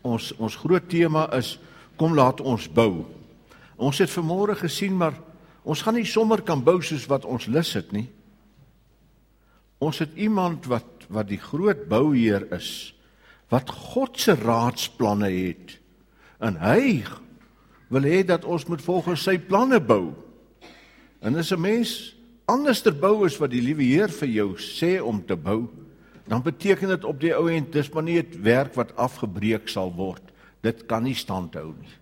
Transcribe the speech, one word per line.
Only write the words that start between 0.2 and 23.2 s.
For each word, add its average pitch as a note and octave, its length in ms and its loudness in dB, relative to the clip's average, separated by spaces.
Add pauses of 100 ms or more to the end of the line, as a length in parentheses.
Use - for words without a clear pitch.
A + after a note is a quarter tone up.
ons B2 200 -6
groot F3 320 0
tema D#3+ 440 2
is, - 260 -4 (380)
"Kom D#3+ 180 2
laat C3 260 6
ons A#2 320 -2
bou." F2+ 320 4 (720)
Ons C#3 220 -2
het F#3+ 120 4
vanmôre F#3 460 -2
gesien, F#3+ 400 -4
maar E3 180 0 (480)
ons D3 200 -4
gaan A3 120 0
nie A#3 100 0
sommer A3 380 2
kan D3 200 -2
bou E3+ 200 4
soos C#3+ 240 -6
wat C3+ 180 0
ons A#2+ 220 -6
lus D3+ 260 0
het F#2+ 200 -6
nie. G#2+ 180 -4 (1700)
Ons D3+ 200 -2
het D3+ 160 -4
iemand F#3 520 -2
wat, - 420 -4
wat G#2 200 -4
die G2 120 -6
groot - 480 -2
bouheer A2+ 640 2
is, - 420 -10 (540)
wat C3+ 220 0
God - 500 -6
se G3+ 140 4
raadsplanne A2+ 960 0
het. F#2 480 -6 (640)
En A2+ 160 -2
hy D#3 480 2 (840)
wil C3+ 140 0
hê E3+ 220 2
dat F3+ 200 0
ons D#3 220 -4
moet E3+ 160 -6
volgens F3+ 400 -2
sy F#3+ 160 0
planne A3 420 4
bou. G2+ 340 2 (1080)
En A2 140 0
as E3 180 -2
'n F3+ 80 -2
mens A3 560 -2 (280)
anderster A#3 540 2
bou G3+ 260 4